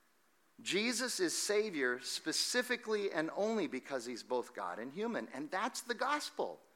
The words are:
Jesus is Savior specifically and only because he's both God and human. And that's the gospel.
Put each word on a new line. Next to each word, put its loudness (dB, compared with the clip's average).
Jesus 0
is 4
Savior 2
specifically 0
and 2
only 2
because -4
he's -6
both -2
God -4
and -6
human. -2
And -6
that's -2
the -4
gospel. -2